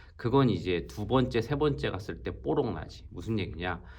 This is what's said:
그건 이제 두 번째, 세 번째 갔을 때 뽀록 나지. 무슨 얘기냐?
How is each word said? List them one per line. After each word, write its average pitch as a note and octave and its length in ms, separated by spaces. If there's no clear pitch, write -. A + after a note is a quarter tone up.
그건 B2 340
이제 F2 340
두 G#2 220
번째, A#2+ 340
세 C#3+ 140
번째 C#3+ 340
갔을 F#2+ 320
때 F#2+ 80
뽀록 C#3+ 320
나지. - 360
무슨 G#2 300
얘기냐? F2 420